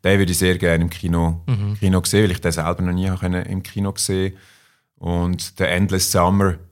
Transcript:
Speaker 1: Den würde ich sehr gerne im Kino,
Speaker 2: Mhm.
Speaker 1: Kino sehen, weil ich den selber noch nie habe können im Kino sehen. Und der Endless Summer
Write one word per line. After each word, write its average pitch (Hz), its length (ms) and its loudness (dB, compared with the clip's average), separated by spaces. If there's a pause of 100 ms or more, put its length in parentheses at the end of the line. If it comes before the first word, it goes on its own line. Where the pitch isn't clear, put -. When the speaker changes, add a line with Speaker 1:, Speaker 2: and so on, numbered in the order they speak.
Speaker 1:
Den 98 160 4
würde 90 140 2
ich 82 40 0
sehr 90 220 2
gerne 85 240 2
im 85 80 -2
Kino, 85 560 -2
Speaker 2:
Mhm. 104 320 -2
Speaker 1:
Kino 95 260 2
sehen, 107 200 4
weil 90 60 2
ich - 100 -4
den 87 100 0
selber 82 320 -2
noch 90 100 -2
nie 92 160 -2
habe 92 120 -4
können 90 260 -2
im 95 160 -6
Kino 98 340 -4
sehen. 95 380 -2 (640)
Und 87 640 -4
der 90 120 2
Endless 95 400 0
Summer 95 440 4 (160)